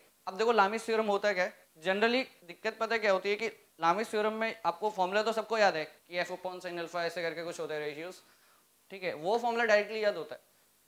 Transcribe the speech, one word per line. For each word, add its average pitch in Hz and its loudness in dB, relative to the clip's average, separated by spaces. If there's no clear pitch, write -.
अब 190 -10
देखो 226 4
Lamis 214 4
theorem 220 2
होता 202 2
क्या 180 2
है? 208 -2
Generally 226 2
दिक्कत 220 -8
पता 220 0
क्या 214 2
होती 190 0
है 208 0
कि 214 -4
Lamis 185 2
theorem 214 0
में 220 -4
आपको 208 0
formula 190 0
तो 220 0
सबको 220 -2
याद 196 6
है 156 -2
कि - -6
F 170 -6
upon 180 -8
sin 175 -6
alpha 170 -4
ऐसे 170 -4
करके 165 -4
कुछ 165 -8
होता 156 -6
है 151 -4
रेशियोज, 151 -8
ठीक 190 -12
है, 175 -2
वो 175 0
formula 233 0
directly 214 4
याद 202 2
होता 147 -10
है, - -20